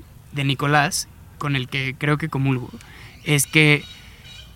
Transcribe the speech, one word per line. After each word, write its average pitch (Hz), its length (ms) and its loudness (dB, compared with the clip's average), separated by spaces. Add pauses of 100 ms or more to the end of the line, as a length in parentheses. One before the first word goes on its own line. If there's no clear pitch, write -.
(300)
de 139 140 -4
Nicolás, 143 640 0 (300)
con 143 180 -2
el 127 120 -4
que 135 300 -6
creo 147 200 0
que 160 100 -6
comulgo, 135 420 -2 (540)
es 147 240 2
que 147 340 4 (720)